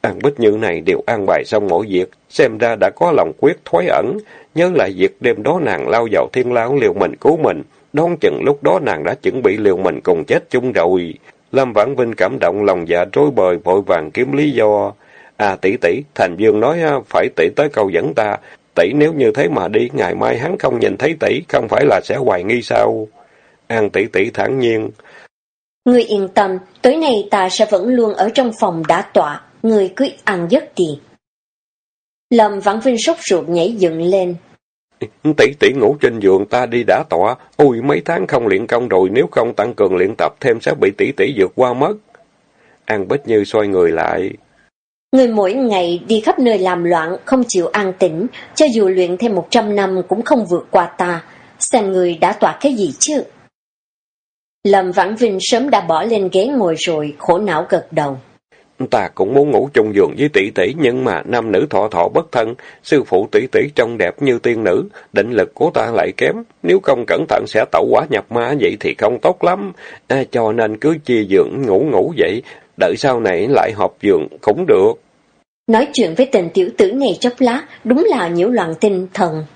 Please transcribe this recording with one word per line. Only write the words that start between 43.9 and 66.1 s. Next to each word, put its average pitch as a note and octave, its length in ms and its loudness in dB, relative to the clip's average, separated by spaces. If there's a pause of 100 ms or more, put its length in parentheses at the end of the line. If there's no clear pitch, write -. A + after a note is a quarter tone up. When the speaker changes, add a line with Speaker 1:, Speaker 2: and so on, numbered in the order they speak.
Speaker 1:
lại. E2 380 -2 (840)
Speaker 2:
"Ngươi C4 160 4
mỗi G#3 260 0
ngày F#3 520 0
đi A3 140 2
khắp - 180 0
nơi A#3 200 2
làm F3+ 260 -2
loạn, E3+ 400 0
không C4 240 2
chịu F3 180 0
an G3 320 -2
tĩnh, F3 280 0 (280)
cho D#4 200 4
dù G#3 140 2
luyện F3+ 280 0
thêm A3 180 -2
một F3 160 -2
trăm G#3+ 260 0
năm F#3+ 320 0
cũng G#3 140 -2
không A#3+ 240 0
vượt E3+ 240 -2
qua F3 160 2 (120)
ta. F3 260 -4 (340)
Xem G#3 340 0
ngươi F3+ 220 0
đã F3 180 0
tọa F3+ 280 -2
cái C#4 140 0
gì F#3 240 -2
chứ?" D4 260 -2 (1400)
Lâm F#3+ 280 2
Vãn F#3+ 220 0
Vinh A3 260 0
sớm B3+ 300 0
đã A3 100 4
bỏ E3 220 -2
lên G#3 300 0
ghế F#3+ 140 2
ngồi A3 320 0
rồi, D3+ 400 -4
khổ F3 200 0
não F3+ 300 -2
gật F3 220 -2
đầu. C#3+ 280 -4 (720)
Speaker 1:
"Ta G2+ 240 0
cũng G2+ 200 -2
muốn C#3+ 160 4
ngủ B2 240 2
chung G#2+ 200 2
giường F2+ 240 2
với C#3+ 100 0
tỷ G2+ 220 0
tỷ, G2 280 -2
nhưng C3 260 0
mà F#2+ 200 -2
nam A2+ 280 -2
nữ G2 180 2
thọ G#2 180 0
thọ F2 200 0
bất E3 240 -2
thân, A2+ 220 -2 (280)
sư C3+ 220 0
phụ G#2 280 0
tỷ A2 200 2
tỷ G#2+ 80 2 (140)
trông A#2 240 0
đẹp F2+ 240 -2
như B2+ 160 2
tiên A#2 260 -2
nữ, G2 200 2 (280)
định G#2+ 200 0
lực G2 220 0
của D#3+ 200 0
ta A#2 200 0
lại F2+ 220 0